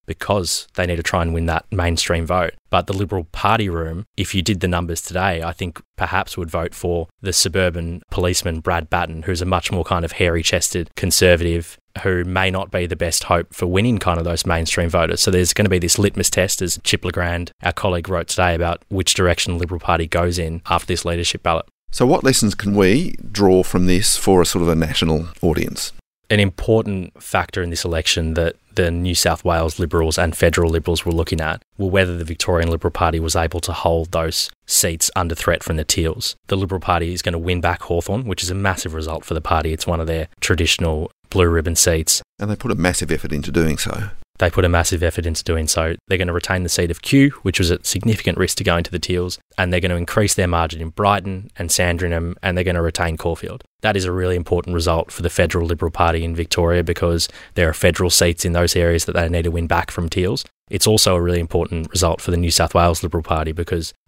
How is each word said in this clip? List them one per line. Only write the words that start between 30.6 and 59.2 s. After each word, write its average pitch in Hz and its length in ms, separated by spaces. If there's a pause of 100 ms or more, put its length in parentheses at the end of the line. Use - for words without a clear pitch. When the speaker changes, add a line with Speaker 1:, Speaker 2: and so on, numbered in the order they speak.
Speaker 1:
Liberals 82 340
were 87 80
looking 80 280
at 80 220 (140)
were 98 100
whether 90 300
the 85 80
Victorian 82 460
Liberal 82 200
Party 82 300
was 82 160
able 82 240
to - 120
hold 82 380
those 82 400 (160)
seats - 480
under 85 200
threat - 280
from 82 140
the 78 80
Teals. - 500 (140)
The 98 80
Liberal 95 240
Party 85 320
is 90 100
gonna 85 160
win 87 220
back 87 220
Hawthorn, 95 420
which 98 180
is 92 80
a 92 40
massive 95 400
result 80 300
for 85 100
the 78 80
party. 80 300
It's 78 140
one 82 140
of 80 80
their 80 200 (120)
traditional 80 720 (160)
blue 90 200
ribbon 82 280
seats. 80 460 (160)
Speaker 2:
And 104 120
they 101 60
put 120 140
a - 60
massive 85 360
effort - 200
into 73 200
doing 80 240
so. - 320 (300)
Speaker 1:
They 87 120
put 92 140
a 87 40
massive 85 360
effort 85 220
into 82 180
doing 80 240
so. 82 260 (140)
They're 92 100
gonna 87 140
retain 90 320
the 87 40
seat 87 220
of - 120
Kew, 139 280 (120)
which 95 180
was 87 100
at - 160
significant 98 500
risk 90 200
to - 80
going 87 180
to - 80
the 90 80
Teals, 90 400 (180)
and 92 160
they're 90 80
gonna 90 140
increase 98 400
their 92 140
margin 82 320
in 80 80
Brighton 98 680
and 87 140
Sandringham, 87 720
and 90 140
they're 90 80
gonna 87 180
retain 82 340
Caulfield. 87 460 (200)
That 107 140
is 92 80
a 90 80
really 90 220
important 87 400
result 82 380
for - 100
the 85 80
federal 85 360
Liberal 82 260
Party 82 320
in 82 100
Victoria 85 480
because 85 460 (260)
there 85 140
are 80 60
federal 90 360
seats 87 340
in 87 80
those 85 220
areas 85 300
that 85 80
they 85 160